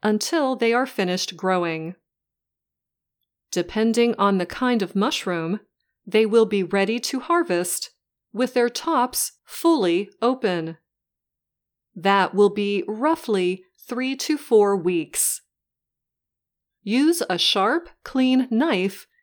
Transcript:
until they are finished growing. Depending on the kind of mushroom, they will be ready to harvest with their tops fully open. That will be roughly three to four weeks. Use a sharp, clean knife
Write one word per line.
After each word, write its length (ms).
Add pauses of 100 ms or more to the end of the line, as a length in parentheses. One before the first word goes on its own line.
until 560
they 160
are 120
finished 520
growing. 580 (1600)
Depending 640
on 200
the 80
kind 360
of 140
mushroom, 680 (440)
they 200
will 200
be 180
ready 360
to 220
harvest 720 (420)
with 200
their 160
tops 640 (120)
fully 640 (120)
open. 560 (1200)
That 380
will 160
be 360
roughly 800 (240)
three 300
to 200
four 380
weeks. 640 (1400)
Use 480
a 80
sharp, 500 (160)
clean 480
knife 560 (160)